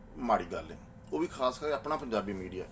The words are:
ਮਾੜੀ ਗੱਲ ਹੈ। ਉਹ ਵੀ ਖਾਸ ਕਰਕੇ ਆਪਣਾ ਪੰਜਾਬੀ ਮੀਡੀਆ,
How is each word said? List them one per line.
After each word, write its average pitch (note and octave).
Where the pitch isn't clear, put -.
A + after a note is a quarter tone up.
ਮਾੜੀ G#2+
ਗੱਲ -
ਹੈ। E2
ਉਹ D3+
ਵੀ E3+
ਖਾਸ B2+
ਕਰਕੇ D3+
ਆਪਣਾ D3
ਪੰਜਾਬੀ A2
ਮੀਡੀਆ, F#2